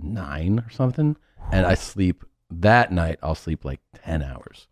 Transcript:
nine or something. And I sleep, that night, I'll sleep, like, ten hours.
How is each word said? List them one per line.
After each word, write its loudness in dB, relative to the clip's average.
nine -4
or -8
something. 0
And 4
I 4
sleep, -2
that 4
night, 0
I'll -2
sleep, -6
like, -6
ten -6
hours. -14